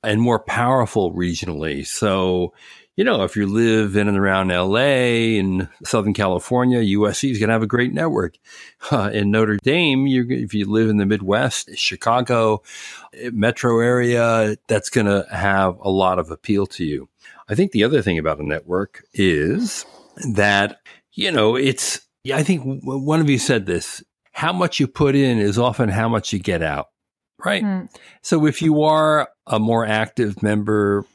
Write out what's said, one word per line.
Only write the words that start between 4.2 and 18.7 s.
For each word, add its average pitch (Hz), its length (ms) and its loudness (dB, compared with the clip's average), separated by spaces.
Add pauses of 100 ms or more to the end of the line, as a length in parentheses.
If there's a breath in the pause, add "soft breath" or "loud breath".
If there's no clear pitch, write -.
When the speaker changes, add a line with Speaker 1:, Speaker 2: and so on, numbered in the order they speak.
Speaker 1:
L 92 260 0
A 120 600 2
and 92 300 0 (160)
Southern 104 300 0
California, 123 680 0
U 104 280 2
S - 120 -2
C 139 120 -2
is 107 80 -4
gonna 107 120 2
have 113 120 2
a 107 40 -2
great 123 260 0
network. 143 440 -4 (520 loud breath)
Uh, 104 220 2
in 104 180 0
Notre 107 280 2
Dame, 139 500 0
you're, 127 160 2
g-, 123 200 -4
if 104 100 -8
you 101 160 -2
live 110 200 2
in 104 80 2
the 101 80 2
Midwest, 104 720 -2
Chicago, 113 840 0 (520 loud breath)
eh, 123 200 -12
metro 117 460 2
area, 117 760 2 (120)
that's 107 220 0
gonna 101 400 2
have 95 520 0
a 98 80 -2
lot 92 280 2
of 82 140 -4
appeal 98 360 -2
to - 180 -8
you. 71 240 -6 (400 loud breath)
I 104 60 -2
think 190 180 0
the 107 100 4
other 127 180 2
thing 87 160 0
about 76 220 -2
a 76 60 -6
network 87 580 -4 (100)